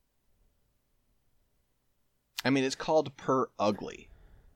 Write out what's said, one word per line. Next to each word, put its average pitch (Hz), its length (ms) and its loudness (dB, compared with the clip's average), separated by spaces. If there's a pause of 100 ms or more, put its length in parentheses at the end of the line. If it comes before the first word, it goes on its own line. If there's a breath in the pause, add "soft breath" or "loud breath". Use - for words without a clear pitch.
(2500)
I 127 60 2
mean, 135 140 4
it's 131 100 -2
called 156 420 0
Purugly. - 920 -2 (480)